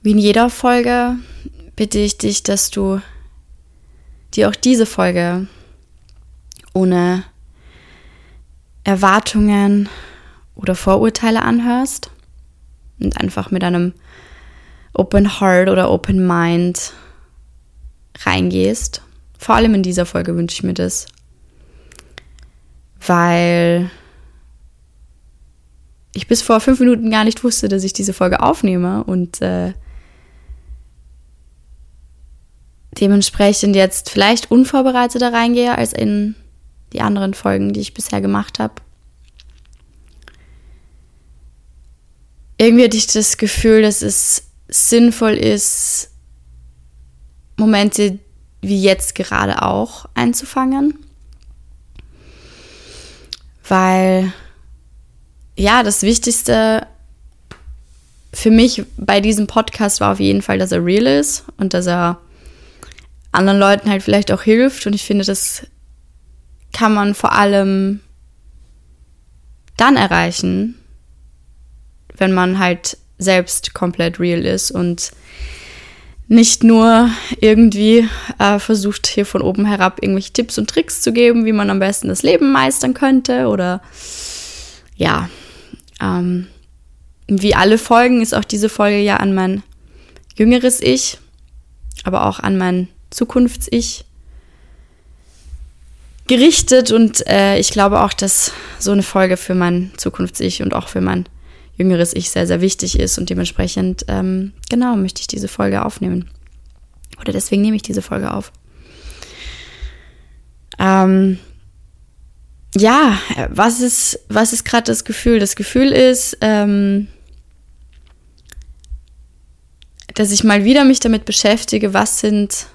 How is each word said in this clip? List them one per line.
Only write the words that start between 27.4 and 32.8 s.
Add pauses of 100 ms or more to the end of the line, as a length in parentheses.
wusste,
dass
ich
diese
Folge
aufnehme
und,
äh, (3250)